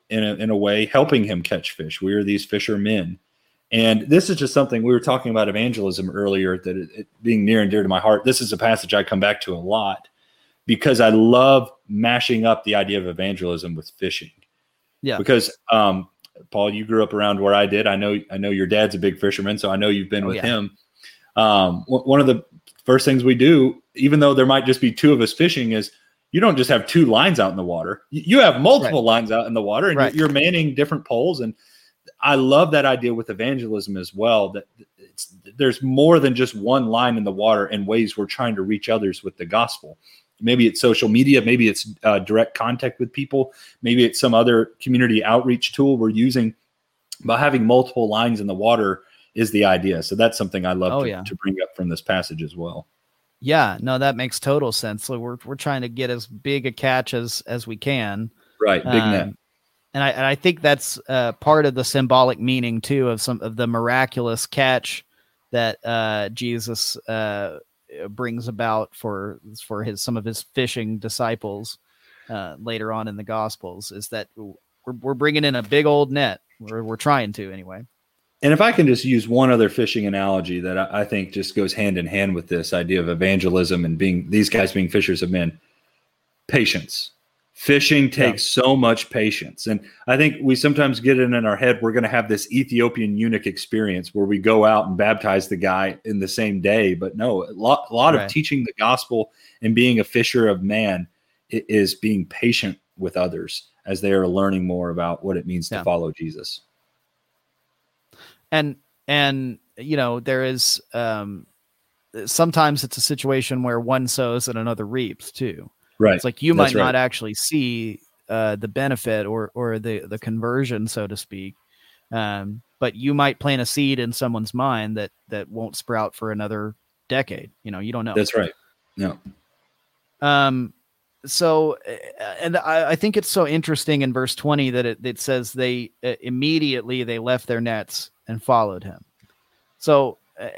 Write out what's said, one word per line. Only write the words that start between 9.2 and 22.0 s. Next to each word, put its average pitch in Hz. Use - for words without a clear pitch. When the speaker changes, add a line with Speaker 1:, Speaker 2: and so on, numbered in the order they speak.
Speaker 1:
to 92
a 85
lot 98
because 117
I 113
love 123
mashing 113
up 110
the 104
idea 98
of 90
evangelism 87
with 80
fishing. -
Speaker 2:
Yeah. 127
Speaker 1:
Because, 113
um, 98
Paul, 104
you 107
grew 110
up 101
around 104
where 98
I 101
did. 101
I 98
know, 104
I 95
know 101
your 95
dad's 107
a 90
big 92
fisherman, 101
so 101
I 98
know 104
you've 98
been 101
Speaker 2:
Oh, 95
Speaker 1:
with 95
Speaker 2:
yeah. 95
Speaker 1:
him. 107
Um, 101
w-, 127